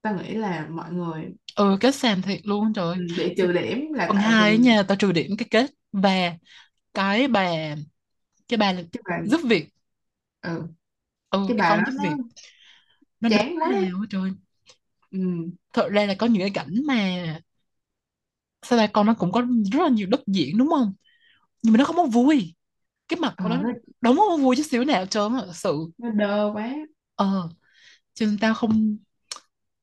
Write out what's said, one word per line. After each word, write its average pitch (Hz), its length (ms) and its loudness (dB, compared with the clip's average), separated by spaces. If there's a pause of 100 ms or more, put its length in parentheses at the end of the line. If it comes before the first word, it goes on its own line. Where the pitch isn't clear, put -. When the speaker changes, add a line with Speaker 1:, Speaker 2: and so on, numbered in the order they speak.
Speaker 1:
Tao 214 140 -4
nghĩ 165 180 -8
là 180 360 -6
mọi 160 220 -10
người 170 420 -8 (220)
Speaker 2:
Ừ, 196 240 4
kết 262 140 2
xàm 208 280 -2
thiệt 190 220 -6
luôn, 208 300 0
trời. 180 220 -4
Speaker 1:
Ừ, 180 40 -4 (160)
bị 175 200 -2
trừ 180 160 2
điểm 233 400 -2
là 196 160 -2
Speaker 2:
Phần 202 80 2
Speaker 1:
tại 208 160 4
Speaker 2:
hai 214 180 6
á 220 60 4
Speaker 1:
vì - 0 -
Speaker 2:
nha, 233 320 6
tao 196 80 2
trừ 196 160 2
điểm 170 260 -2
cái 240 120 -8
kết 240 200 2 (220)
và 190 460 0 (560)
cái 202 340 0
bà, 165 480 0 (720)
cái 240 100 -2
bà 202 140 2
là 180 100 -6 (100)
Speaker 1:
Cái - 120 -10
bà 175 200 -6
Speaker 2:
giúp 269 240 0
việc. 202 200 2 (760)
Speaker 1:
Ừ. 165 260 -8 (640)
Speaker 2:
Ừ, 196 160 -2
Speaker 1:
Cái 226 100 -2
Speaker 2:
cái 202 80 0
Speaker 1:
bà - 40 2
Speaker 2:
con - 160 2
Speaker 1:
đó - 20 -
Speaker 2:
giúp 277 100 -6
Speaker 1:
nó - 60 -6
Speaker 2:
việc. 294 140 -4 (1040)
Nó 226 80 0
Speaker 1:
chán 240 300 2
Speaker 2:
đỉnh - 20 -2
Speaker 1:
quá. 320 100 0
Speaker 2:
thế 381 60 0
nào 185 240 -2
á 220 100 -6
trời. 190 200 -4 (800)
Speaker 1:
Ừm. 180 400 -4 (220)
Speaker 2:
Thật 202 200 0
ra 208 140 2
là 196 120 -2
có 220 80 0
những 226 160 4
cái 196 120 -2
cảnh 160 200 -6 (120)
mà, 277 80 0 (1700)
sao 240 160 2
ta, 214 140 4
con 208 140 4
nó 226 80 4
cũng 185 180 -2
có 226 80 0 (320)
rất 277 100 2
là 339 60 2
nhiều 214 220 2
đất 262 160 0
diễn, 185 320 0
đúng 269 100 2
không? 262 260 0 (680)
Nhưng 220 120 6
mà 226 40 8
nó 277 60 6
không 320 120 -2
có 349 100 4
vui. 240 500 2 (520)
Cái 339 120 -4
mặt 285 200 -4
của 185 80 -2
Speaker 1:
Ờ, - 20 -2
Speaker 2:
nó 226 80 0
Speaker 1:
nó 220 120 -2 (320)
Speaker 2:
đúng 240 160 6
không 359 260 4
vui 254 120 4
chút 302 80 -2
xíu 247 200 0
nào 262 160 2
hết 190 100 -6
trơn 214 240 0
á, 262 120 -2
thật 180 100 -16
sự. 185 160 -2 (260)
Speaker 1:
Nó 233 120 -8
đơ 208 440 0
quá. 226 200 -6 (400)
Speaker 2:
Ờ, 196 340 -2 (680)
cho 226 120 -2
nên 208 140 -2
tao 220 140 2
không, 220 440 0 (840)